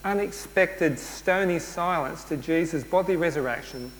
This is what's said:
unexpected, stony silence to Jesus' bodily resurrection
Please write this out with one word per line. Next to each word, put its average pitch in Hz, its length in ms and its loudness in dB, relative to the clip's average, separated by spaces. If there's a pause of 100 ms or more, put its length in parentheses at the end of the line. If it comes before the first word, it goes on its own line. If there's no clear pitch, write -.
unexpected, 190 920 2
stony 185 640 0
silence 170 640 -2
to 156 120 -4
Jesus' 160 460 0
bodily 180 340 2
resurrection 131 840 -2